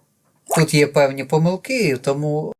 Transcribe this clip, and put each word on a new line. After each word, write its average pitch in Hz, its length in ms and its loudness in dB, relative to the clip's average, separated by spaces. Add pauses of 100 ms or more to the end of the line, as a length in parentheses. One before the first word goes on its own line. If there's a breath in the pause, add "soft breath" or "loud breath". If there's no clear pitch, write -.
(560)
Тут 160 180 2
є 147 140 4
певні 139 360 0
помилки, 180 640 0
і 131 80 0
тому 151 640 -4